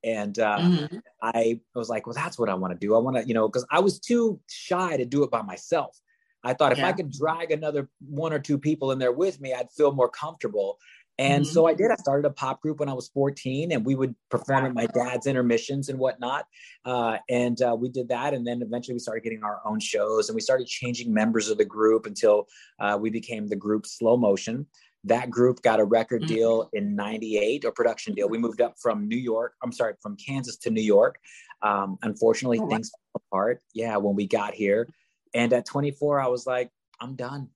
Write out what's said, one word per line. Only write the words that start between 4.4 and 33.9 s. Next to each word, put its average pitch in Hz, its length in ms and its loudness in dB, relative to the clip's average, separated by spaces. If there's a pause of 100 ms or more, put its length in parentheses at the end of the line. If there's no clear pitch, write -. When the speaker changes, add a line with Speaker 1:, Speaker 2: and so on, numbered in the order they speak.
Speaker 1:
shy 180 480 -2
to 127 80 0
do 139 180 2
it 139 80 2
by 113 120 0
myself. 104 580 -4 (420)
I 127 120 -2
thought 135 180 4
if - 60 2
I 180 100 2
Speaker 2:
Yeah. 185 40 2
Speaker 1:
could 156 200 -4
drag 160 400 -2
another 147 360 -2 (120)
one 147 320 -4
or 151 60 -2
two 143 200 0
people 143 320 0
in 131 80 0
there 127 140 2
with 143 280 0
me, 131 120 -6
I'd 123 180 -6
feel 143 220 4
more 127 160 4
comfortable. 104 680 -6 (400)
And 143 260 4
Speaker 2:
Mm-hmm. 143 80 -6
Speaker 1:
so 165 140 6
I 160 80 4
did. 196 160 2
I - 60 2
started 143 300 0
a 143 60 0
pop 135 300 -6
group 151 180 -4
when 143 80 -2
I 135 60 -4
was 123 140 -10
fourteen, 139 600 -2
and 123 140 0
we 135 100 2
would 131 220 -2 (140)
perform 131 320 0
Speaker 2:
Wow. 135 80 0
Speaker 1:
at 127 40 -6
my 117 120 0
dad's 123 400 -2
intermissions 131 640 0
and 131 80 -6
whatnot. 127 480 -2 (380)
Uh, 117 340 0 (100)
and, 123 340 0
uh, 117 160 2
we 123 120 -2
did 123 180 -6
that. 127 260 -2
And 120 120 -4
then 120 160 -4
eventually 120 320 -6
we 120 40 -4
started 113 240 -8
getting 110 220 -8
our 104 200 -6
own 107 140 -2
shows, 107 500 0
and 113 60 -6
we 113 60 -2
started 131 260 0
changing 120 460 -6
members 110 380 2
of 104 80 0
the 104 80 6
group 110 400 2
until, 104 420 2 (320)
uh, 104 200 0
we 110 100 -2
became 110 360 -6
the 101 100 -4
group 104 300 -2
Slow 120 300 2
Motion. 113 500 0 (380)
That 120 260 0
group 123 320 4
got 110 180 4
a 104 40 6
record 113 380 2
Speaker 2:
Mm-hmm. 113 120 -2
Speaker 1:
deal 113 380 2
in 104 240 -2
ninety-eight, 110 680 0
a 117 80 -2
production 113 420 -2
deal. 101 140 0
We 113 100 -2
moved 117 240 0
up - 180 0
from 104 260 -2
New 113 120 -2
York, 117 440 -2
I'm 123 100 -6
sorry, 113 280 -2
from 104 160 -12
Kansas 135 420 -8
to 120 120 -4
New 110 120 0
York. 107 380 6 (400)
Um, 98 420 0
unfortunately, 113 560 2
Speaker 2:
Oh, 107 60 0
wow. 113 60 -4
Speaker 1:
things 110 200 -4
fell - 400 -18
apart. 107 320 -2 (120)
Yeah, 113 240 -2